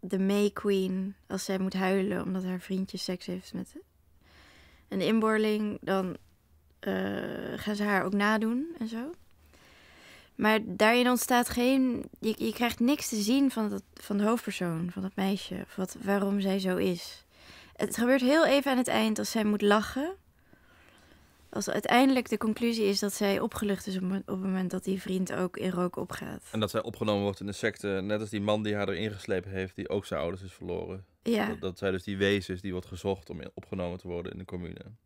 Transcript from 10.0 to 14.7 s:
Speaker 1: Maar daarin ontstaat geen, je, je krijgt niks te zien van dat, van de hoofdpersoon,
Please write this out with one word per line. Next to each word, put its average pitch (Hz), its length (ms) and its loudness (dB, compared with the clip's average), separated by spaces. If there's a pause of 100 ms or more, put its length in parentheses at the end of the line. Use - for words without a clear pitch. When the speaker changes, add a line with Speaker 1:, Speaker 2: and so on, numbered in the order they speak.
Speaker 1:
Maar 214 300 4
daarin 226 440 4
ontstaat 247 400 4
geen, 254 560 2 (160)
je, 220 180 0
je 226 140 -2
krijgt 233 280 -2
niks 262 280 2
te 233 80 -2
zien 254 340 4
van 214 180 -2
dat, 202 140 -6 (120)
van - 220 -6
de 202 80 2
hoofdpersoon, 180 680 0